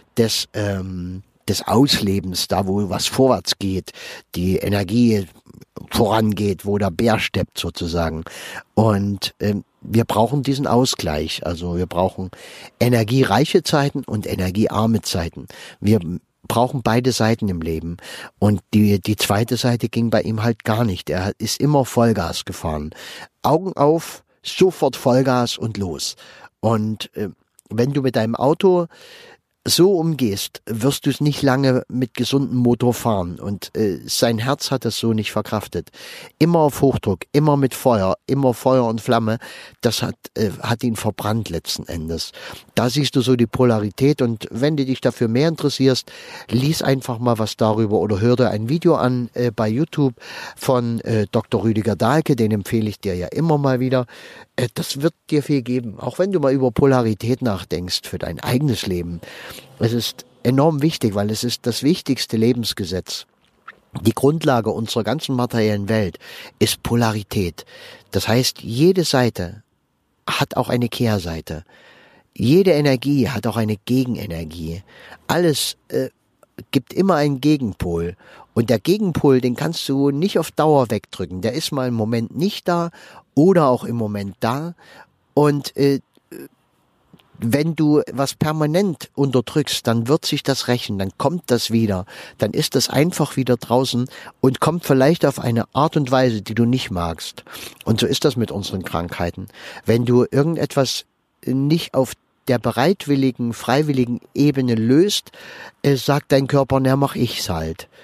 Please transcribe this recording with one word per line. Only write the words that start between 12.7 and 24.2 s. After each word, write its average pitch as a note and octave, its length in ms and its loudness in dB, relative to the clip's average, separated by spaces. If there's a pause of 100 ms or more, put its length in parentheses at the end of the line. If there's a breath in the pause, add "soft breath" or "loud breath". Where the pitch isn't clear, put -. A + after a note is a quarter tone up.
energiereiche A#2+ 840 2
Zeiten C#3+ 420 -2
und - 220 -6
energiearme G#2 800 0
Zeiten. - 420 -6 (340 loud breath)
Wir G#2 200 4 (480)
brauchen B2 340 0
beide B2 300 2
Seiten A2+ 380 0
im E2+ 120 -4
Leben. E2 360 -6 (420 loud breath)
Und G2+ 220 2 (120)
die, G#2 260 4
die G#2 160 -2
zweite A2+ 420 0
Seite A#2+ 300 0
ging A#2 220 0
bei G#2+ 140 2
ihm A2 180 -2
halt A2+ 220 -2
gar A#2 220 0
nicht. F2+ 260 -4
Er F#2 260 -2
ist - 220 -6
immer C#3+ 260 4
Vollgas A2 600 0
gefahren. D#2+ 500 -6 (480 loud breath)
Augen E3+ 300 0
auf, D#3 500 0 (180)